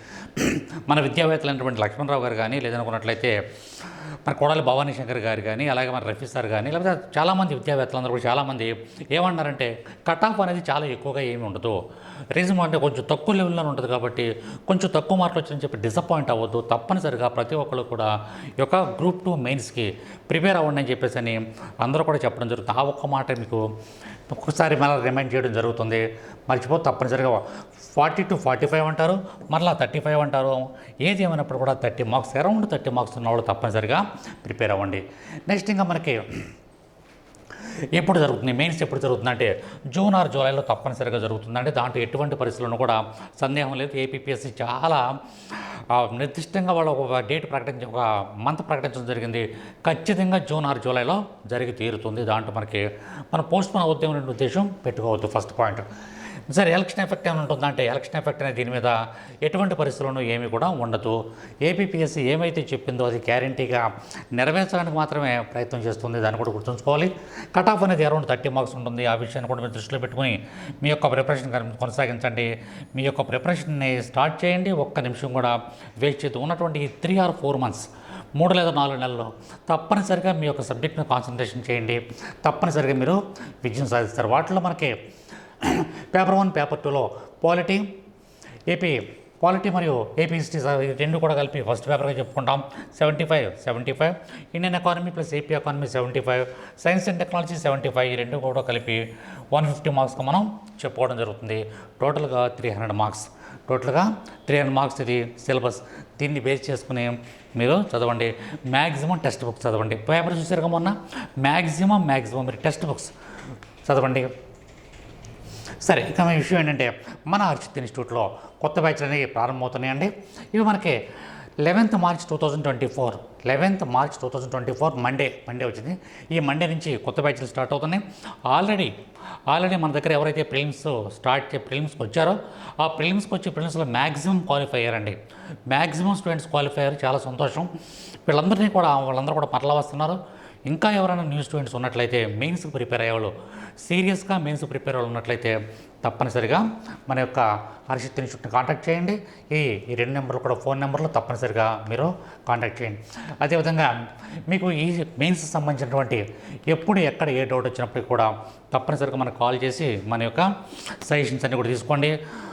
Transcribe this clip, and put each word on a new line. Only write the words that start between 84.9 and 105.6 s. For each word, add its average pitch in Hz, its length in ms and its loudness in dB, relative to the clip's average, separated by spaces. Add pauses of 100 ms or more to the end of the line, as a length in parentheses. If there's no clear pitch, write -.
పేపర్ 185 260 4
వన్, 190 160 4
పేపర్ 147 280 0
టూలో 139 180 2 (420)
పాలిటీ, 175 320 4 (960)
ఏపీ 175 180 2 (520)
పాలిటీ 190 340 4
మరియు 165 180 2 (280)
ఏపీ 165 120 0
హిస్టరీ 156 260 -2
స-, 135 240 2
ఈ 135 160 -2
రెండు 160 180 2
కూడా 160 160 2
కలిపి 143 360 0
ఫస్ట్ 117 180 -2
పేపర్గా 139 300 2
చెప్పుకుంటాం. 135 440 0 (360)
సెవెంటీ 151 320 2
ఫైవ్, 127 340 2
సెవెంటీ 123 280 -2
ఫైవ్. 160 220 2 (420)
ఇండియన్ 180 240 0
ఎకానమీ 175 360 0
ప్లస్ 151 220 -4
ఏపీ 151 160 -2
ఎకానమీ 143 320 -2
సెవెంటీ 123 340 0
ఫైవ్, 127 240 2 (380)
Science 185 280 2
and 175 120 -2
Technology 170 440 -4
సెవెంటీ 135 300 0
ఫైవ్, 127 160 2
ఈ 123 100 -4
రెండు 123 140 -4 (100)
కూడా 131 140 0 (100)
కలిపి 117 260 -2 (560)
వన్ 151 140 4
ఫిఫ్టీ 147 240 0
మార్క్స్గా 131 400 2
మనం 208 300 2 (220)
చెప్పుకోవడం 123 360 -2
జరుగుతుంది. 110 520 -4 (300)
టోటల్గా 135 480 2
త్రీ 120 220 -4
హండ్రెడ్ 107 220 -2
మార్క్స్, 107 340 0 (420)
టోటల్గా 131 360 2 (420)
త్రీ 143 120 4
హండ్రెడ్ 135 220 2
మార్క్స్ 139 200 0
ఇది 120 380 0
సిలబస్. 123 420 0 (400)